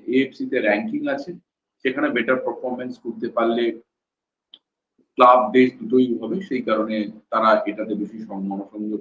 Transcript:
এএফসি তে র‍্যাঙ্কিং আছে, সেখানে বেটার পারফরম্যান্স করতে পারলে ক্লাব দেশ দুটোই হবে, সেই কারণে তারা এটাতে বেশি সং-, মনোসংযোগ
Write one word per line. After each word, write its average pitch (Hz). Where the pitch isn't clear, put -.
এএফসি 131
তে 127
র‍্যাঙ্কিং 110
আছে, 139
সেখানে 135
বেটার 120
পারফরম্যান্স 123
করতে 113
পারলে 117
ক্লাব 107
দেশ 127
দুটোই 120
হবে, 147
সেই 127
কারণে 107
তারা 110
এটাতে 104
বেশি 101
সং-, 98
মনোসংযোগ 104